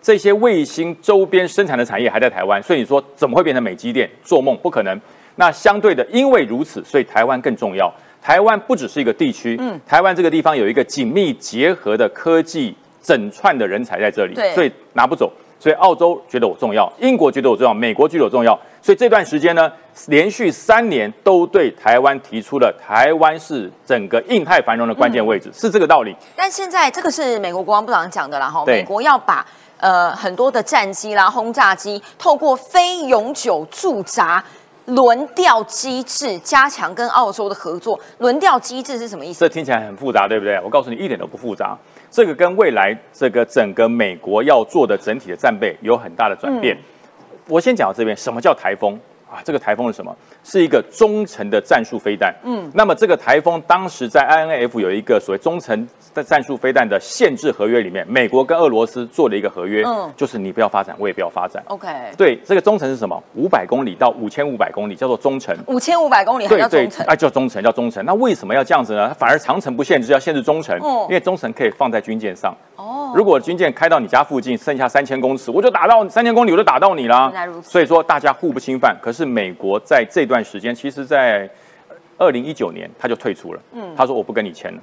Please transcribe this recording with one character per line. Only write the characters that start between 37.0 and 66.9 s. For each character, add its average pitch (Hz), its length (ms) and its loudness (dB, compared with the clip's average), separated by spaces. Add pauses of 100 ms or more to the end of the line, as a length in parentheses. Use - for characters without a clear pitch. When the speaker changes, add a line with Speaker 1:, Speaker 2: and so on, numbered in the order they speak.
Speaker 2:
澳 226 240 0
洲 202 160 -6
的 196 60 -6
合 170 240 -10
作。 202 200 -6 (200)
轮 247 200 0
调 311 200 2
机 247 220 -10
制 254 160 -10
是 233 120 -10
什 202 100 -14
么 139 80 -14
意 175 60 -14
思？ - 80 -8
Speaker 1:
这 170 80 2
听 156 160 -6
起 131 80 -2
来 113 80 0
很 104 160 -12
复 131 160 -6
杂， 101 160 2
对 110 100 0
不 101 60 -4
对？ 101 180 0
我 98 80 -10
告 143 100 2
诉 123 80 -8
你， 117 60 -8
一 185 140 -8
点 113 100 -6
都 90 80 -10
不 - 100 -16
复 117 160 -10
杂。 101 240 -8 (340)
这 233 140 4
个 165 100 -2
跟 175 220 0
未 196 140 4
来 101 260 2 (160)
这 135 160 -2
个 117 160 2
整 113 300 0
个 113 120 2
美 113 300 0
国 104 260 -2
要 131 220 4
做 147 220 0
的 104 100 0
整 107 220 -4
体 131 100 -18
的 87 80 -10
战 120 180 0
备 98 280 -4
有 110 120 2
很 113 200 -8
大 113 120 -2
的 98 80 -2
转 139 240 -6
变。 123 160 -2
Speaker 2:
嗯。 - 60 -18 (680)
Speaker 1:
我 160 120 2
先 247 160 0
讲 127 100 0
到 98 60 -2
这 117 100 -4
边， 110 140 -2
什 123 160 -8
么 117 80 -8
叫 147 140 2
台 95 200 -4
风 104 240 -4 (320)
啊？ - 140 -18
这 165 80 -8
个 143 60 -2
台 104 180 -2
风 120 120 -4
是 110 40 -6
什 98 100 -12
么？ 95 140 -14 (260)
是 - 160 -4
一 170 80 4
个 127 240 2
中 214 360 2
程 104 240 -10
的 104 100 2
战 120 240 0
术 113 140 -10
飞 104 180 -4
弹。 92 180 0 (100)
Speaker 2:
嗯。 214 280 -8
Speaker 1:
那 208 140 2
么 175 80 2
这 220 120 0
个 175 80 4
台 139 240 2
风 165 280 -2
当 185 200 2
时 127 220 -8
在 139 140 4
I 156 240 2
N 160 40 -4 (160)
F 120 140 -4
有 95 100 0
一 101 120 -4
个 107 180 2
所 95 140 -4
谓 95 40 -4
中 165 220 -4
程 113 260 -4 (280)
的 147 100 -4
战 147 180 0
术 135 140 -8
飞 131 160 -2
弹 127 160 2
的 98 100 0
限 156 380 0
制 147 160 -2
合 104 160 -2
约 117 120 2
里 95 100 -6
面， 87 180 -8
美 120 180 0
国 127 160 2
跟 - 140 0
俄 156 120 2
罗 113 180 2
斯 120 200 -10
做 139 220 0
了 101 80 -2
一 104 40 -2
个 98 80 -4
合 90 180 -8
约， 107 180 -2
Speaker 2:
嗯。 101 320 -6
Speaker 1:
就 143 100 -4
是 120 120 -8
你 95 120 -8
不 92 100 -6
要 107 80 2
发 98 140 -2
展， 95 160 -10
我 101 80 -4
也 95 60 -4
不 90 80 -8
要 87 80 -4
发 90 180 -6
展。 95 200 -10
Speaker 2:
OK。 196 220 -12 (280)
Speaker 1:
对， 170 280 2
这 196 100 0
个 185 60 2
中 208 180 2
程 139 100 -4
是 135 80 -4
什 113 100 -6
么？ 90 160 -8 (120)
五 131 120 -4
百 135 200 0
公 131 180 -2
里 98 100 -8
到 123 160 2
五 113 180 -8
千 147 180 -4
五 135 100 -6
百 95 160 -2
公 104 160 -8
里 98 60 -10
叫 131 120 -6
做 123 100 0
中 135 220 -2
程。 95 160 -6 (120)
Speaker 2:
五 254 120 -4
千 339 240 0
五 302 60 0
百 214 160 4
公 240 140 0
里 214 80 -4
还 208 100 4
叫 220 120 2
中 165 200 4
程？ - 160 -10